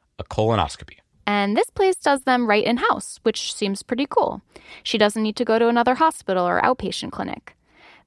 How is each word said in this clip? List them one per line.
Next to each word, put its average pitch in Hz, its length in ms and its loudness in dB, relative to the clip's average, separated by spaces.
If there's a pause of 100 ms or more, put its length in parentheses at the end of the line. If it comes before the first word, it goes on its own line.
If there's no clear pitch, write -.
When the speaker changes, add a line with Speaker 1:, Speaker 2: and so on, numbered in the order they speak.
(200)
Speaker 1:
a - 40 -12
colonoscopy. 107 760 -2 (300)
Speaker 2:
And 202 280 0
this 415 140 0
place 381 260 2
does 285 280 0
them 247 240 2
right 214 180 2
in-house, - 560 -2
which - 320 -2
seems 196 300 -4
pretty 262 260 -4
cool. - 320 -2 (400)
She - 160 -2
doesn't 208 240 2
need 214 140 -2
to 247 100 -2
go 226 140 2
to 233 80 4
another 240 280 2
hospital 196 520 0
or 175 140 2
outpatient - 500 0
clinic. - 440 -12 (520)